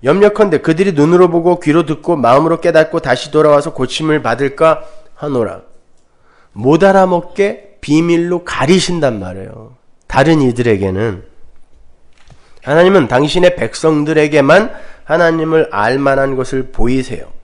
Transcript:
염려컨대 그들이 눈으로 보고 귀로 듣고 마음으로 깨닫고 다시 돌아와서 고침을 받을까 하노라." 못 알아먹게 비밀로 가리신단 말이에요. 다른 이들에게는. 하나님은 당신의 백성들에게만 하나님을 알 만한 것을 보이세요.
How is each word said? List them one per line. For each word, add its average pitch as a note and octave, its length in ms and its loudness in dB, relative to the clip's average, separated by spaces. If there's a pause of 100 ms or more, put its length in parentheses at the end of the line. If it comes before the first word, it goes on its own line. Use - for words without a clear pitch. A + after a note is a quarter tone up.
염려컨대 G3 580 2
그들이 F3 320 0
눈으로 E3+ 360 4
보고 E3+ 300 0
귀로 D#3+ 260 0
듣고 D#3 300 -4
마음으로 D3 440 2
깨닫고 D#3+ 420 0
다시 B2+ 280 -4
돌아와서 D3+ 440 2
고침을 D3+ 500 -4
받을까 C#3 600 0 (300)
하노라." A2+ 480 -6 (920)
못 C#3 300 0
알아먹게 F#3+ 960 0
비밀로 E3+ 640 0
가리신단 D3+ 760 0
말이에요. F#2+ 560 -16 (320)
다른 D3+ 340 2
이들에게는. G#2+ 840 -2 (1400)
하나님은 E3+ 440 2
당신의 D3+ 480 2
백성들에게만 D3+ 1160 0 (320)
하나님을 D#3+ 680 0
알 A2 280 -2
만한 C#3 360 0
것을 B2+ 360 -6
보이세요. B2 540 0 (180)